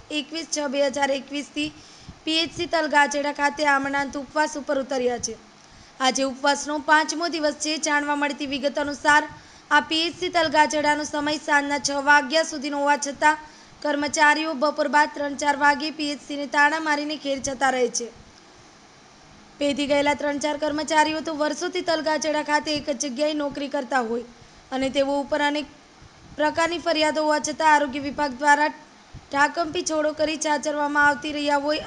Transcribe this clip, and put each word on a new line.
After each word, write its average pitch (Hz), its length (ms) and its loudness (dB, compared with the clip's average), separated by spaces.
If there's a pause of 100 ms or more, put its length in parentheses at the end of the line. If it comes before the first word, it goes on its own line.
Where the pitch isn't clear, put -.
(120)
એકવીસ 302 360 -8
છ 294 220 -4
બે 277 160 2
હજાર 277 260 0
એકવીસથી 285 580 -6 (500)
પી 320 200 -2
એચ 330 120 -4
સી 339 160 -6
તલગાજડા 285 720 2
ખાતે 285 300 0
આમરણાંત 277 480 0
ઉપવાસ 302 400 -2
ઉપર 285 220 -4
ઉતર્યા 247 460 -2
છે. 226 100 -8 (680)
આજે 262 240 2
ઉપવાસનો 277 580 0
પાંચમો 311 460 2
દિવસ 294 360 -2
છે. 302 140 -2
જાણવા 294 380 0
મળતી 285 360 -4
વિગત 285 260 -2
અનુસાર 294 460 2 (460)
આ 294 100 6
પી 320 240 -2
એચ 339 140 -4
સી 359 120 -4
તલગાજડાનો 302 760 2
સમય 294 360 -4
સાંજના 285 400 0
છ 277 100 -4 (140)
વાગ્યા 294 460 4
સુધીનો 285 300 -6
હોવા 285 180 4
છતાં 302 440 0 (400)
કર્મચારીઓ 294 720 2
બપોર 294 340 0
બાદ 294 260 4
ત્રણ 285 220 -6
ચાર 285 200 0
વાગે 285 360 2
પી 302 180 -4
એચ 285 100 -6
સીને 285 280 -6
તાળા 302 320 4
મારીને 302 360 -2
ઘેર 277 240 -4
જતા 269 300 0
રહે 254 200 2
છે. 233 180 -6 (1500)
ભેદી 285 360 -2
ગયેલા 285 240 2
ત્રણ 285 300 -4
ચાર 294 140 -2
કર્મચારીઓ 302 640 0
તો 320 140 -6
વર્ષોથી 302 500 -4
તલગાજડા 311 600 -2
ખાતે 294 280 0
એક 294 180 -4
જ 269 120 -4
જગ્યાએ 294 340 -2
નોકરી 285 380 -4
કરતા 277 280 -2
હોય 233 240 -4 (440)
અને 262 200 -2
તેઓ 277 300 2
ઉપર 294 220 -2
અનેક 294 340 -2 (600)
પ્રકારની 320 500 0
ફરિયાદો 311 400 2
હોવા 302 180 0
છતાં 311 280 2
આરોગ્ય 285 340 2
વિભાગ 285 300 -4
દ્વારા 294 360 4 (520)
ઢાકંપી 311 600 0
છોડો 311 260 0
કરી 311 260 -2
ચાચરવામાં 294 680 2
આવતી 294 260 -2
રહ્યા 285 300 0
હોય 302 220 -2